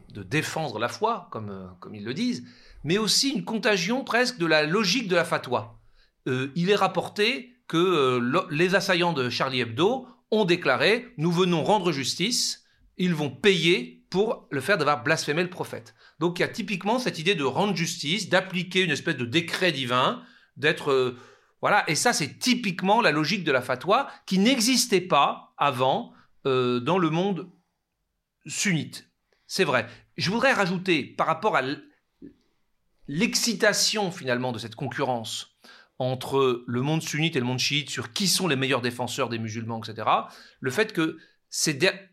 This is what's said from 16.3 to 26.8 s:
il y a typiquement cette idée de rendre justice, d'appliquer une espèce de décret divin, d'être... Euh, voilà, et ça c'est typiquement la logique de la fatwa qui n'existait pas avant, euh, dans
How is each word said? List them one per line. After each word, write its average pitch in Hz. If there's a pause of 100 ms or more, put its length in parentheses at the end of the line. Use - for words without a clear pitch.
il 175
y -
a 143
typiquement 208
cette 226
idée 170
de 156
rendre 165
justice, 165
d'appliquer 180
une 165
espèce 151
de 123
décret 165
divin, 135 (340)
d'être... 151
Euh, 127 (420)
voilà, 175
et 156
ça 240
c'est -
typiquement 214
la 190
logique 156
de 156
la 131
fatwa 185 (180)
qui 185
n'existait 226
pas 170
avant, 143 (340)
euh, 127
dans 143